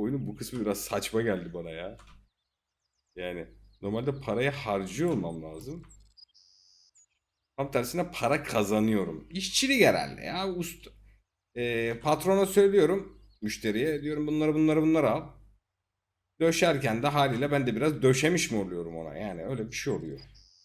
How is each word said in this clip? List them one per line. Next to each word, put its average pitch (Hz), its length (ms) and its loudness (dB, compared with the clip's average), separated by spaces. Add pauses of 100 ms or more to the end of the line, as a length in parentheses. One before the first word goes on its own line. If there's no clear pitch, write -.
oyunun 123 260 -2
bu 104 80 -8
kısmı 123 260 -8
biraz 101 200 -2
saçma 107 400 -2
geldi 92 320 -2
bana 85 180 -10
ya. 90 260 -10 (1200)
Yani 90 320 -8 (340)
normalde 120 400 -4
parayı 120 300 -2
harcıyor 104 580 -4
olmam 85 340 -4
lazım. 82 400 -14 (1700)
Tam 139 140 -6
tersine 160 400 -2
para 127 320 0
kazanıyorum. 104 840 0
İşçilik 233 520 0
herhalde 87 400 2
ya. 185 260 -6
Ust-, 175 420 -8 (680)
e, 117 440 -2
patrona 185 460 2
söylüyorum, 196 760 4 (200)
müşteriye. 117 600 -2
Diyorum, 151 260 -4
"Bunları, 151 260 2
bunları, 156 280 4
bunları 156 300 4
al." 156 180 -2 (1080)
Döşerken 147 640 4
de 143 40 4
haliyle 139 440 2
ben 139 160 2
de 107 80 0
biraz 131 260 0
döşemiş 147 500 4
mi 113 60 0
oluyorum 85 400 -4
ona? 78 200 -10
Yani 90 280 -8
öyle 113 220 -6
bir - 80 -10
şey 131 180 -4
oluyor. 78 260 -6 (460)